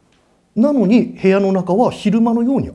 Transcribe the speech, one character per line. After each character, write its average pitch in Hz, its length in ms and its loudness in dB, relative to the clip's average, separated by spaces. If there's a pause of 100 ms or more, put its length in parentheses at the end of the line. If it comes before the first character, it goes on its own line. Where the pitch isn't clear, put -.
(560)
な 285 160 2
の 240 140 0
に 220 340 0
部 190 80 2
屋 190 120 2
の 190 120 0
中 180 220 -2
は 220 160 0
昼 214 300 -2
間 233 120 0
の 233 100 0
よ 262 140 0
う 180 40 0
に 87 140 -6